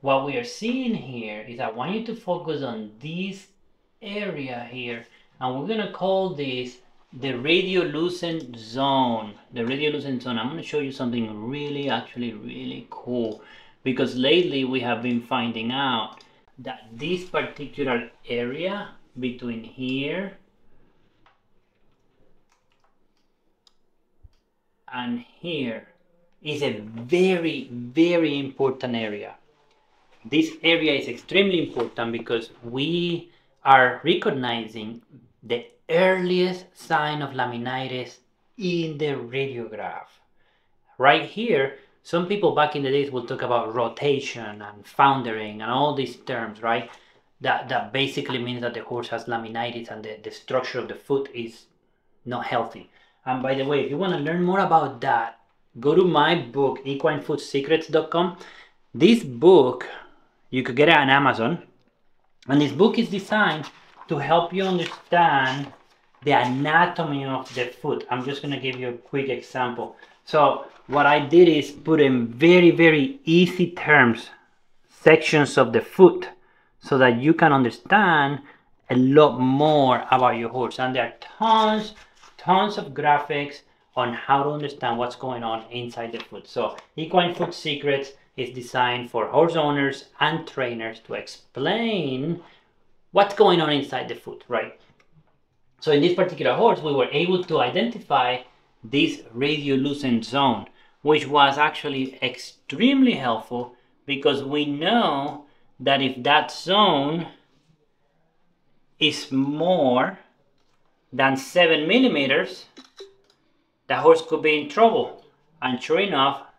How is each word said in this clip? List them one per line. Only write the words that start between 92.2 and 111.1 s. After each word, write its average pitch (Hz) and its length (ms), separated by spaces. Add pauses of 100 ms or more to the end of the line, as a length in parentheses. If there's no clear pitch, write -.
what's 196 220
going 180 280
on 151 100
inside 139 360
the 120 60
foot, - 320
right? - 320 (1000)
So 156 120
in 147 100
this 175 100
particular 156 400
horse, 202 300
we 151 100
were 127 180
able 175 340
to 156 160
identify 135 800 (440)
this 139 380 (120)
radiolucent 139 880
zone, 123 440 (340)
which 147 260
was 139 300
actually 143 640
extremely 240 920
helpful 120 600 (300)
because 139 400
we 147 220
know 151 800 (340)
that 135 220
if 123 200
that 151 300
zone 165 760 (1700)
is - 340
more 151 840 (920)